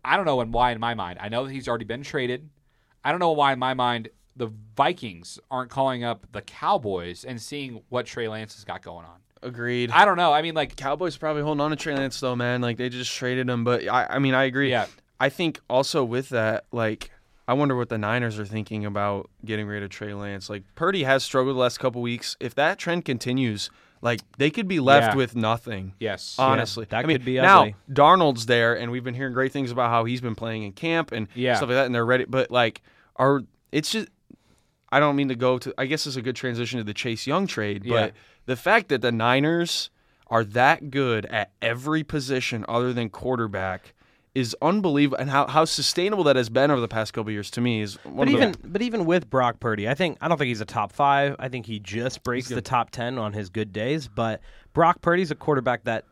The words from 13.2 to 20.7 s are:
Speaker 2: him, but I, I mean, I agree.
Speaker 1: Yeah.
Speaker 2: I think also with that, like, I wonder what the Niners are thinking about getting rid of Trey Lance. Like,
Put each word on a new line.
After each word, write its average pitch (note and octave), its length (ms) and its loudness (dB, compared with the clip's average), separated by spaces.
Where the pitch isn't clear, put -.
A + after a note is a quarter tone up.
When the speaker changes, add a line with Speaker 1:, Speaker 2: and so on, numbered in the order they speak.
Speaker 2:
him, A#2+ 140 -2
but A#2+ 240 0
I, B2 220 2
I C3+ 100 0
mean, C3+ 140 2
I C3 100 4
agree. C3 260 0
Speaker 1:
Yeah. A2+ 160 0
Speaker 2:
I C3+ 120 2
think E3 280 -2
also C3+ 360 2
with B2 240 -4
that, A2 420 0
like, A2 400 -4
I B2 60 2
wonder C#3 200 2
what A#2+ 140 -2
the A2+ 100 -4
Niners A2 400 -2
are G#2+ 60 -6
thinking G#2+ 400 -6
about G2+ 440 -4
getting G#2+ 220 -4
rid G#2 160 -6
of G2 80 -8
Trey G#2 240 -10
Lance. G2+ 340 -10
Like, G#2 140 -10